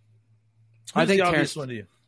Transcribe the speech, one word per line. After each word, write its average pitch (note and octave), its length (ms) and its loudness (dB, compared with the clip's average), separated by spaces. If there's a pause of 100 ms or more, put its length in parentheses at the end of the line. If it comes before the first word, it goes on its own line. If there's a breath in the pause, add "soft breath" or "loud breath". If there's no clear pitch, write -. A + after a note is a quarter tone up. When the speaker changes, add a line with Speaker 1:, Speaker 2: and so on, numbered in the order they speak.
(960)
Speaker 1:
Who's D#3 80 2
Speaker 2:
I D#3+ 40 2
think G3 140 4
Speaker 1:
the F3+ 60 2
obvious D3 280 0
Speaker 2:
Terrence, - 20 -14
Speaker 1:
one C#3 120 -8
to B2 60 -10
you? G#2 120 -10 (220)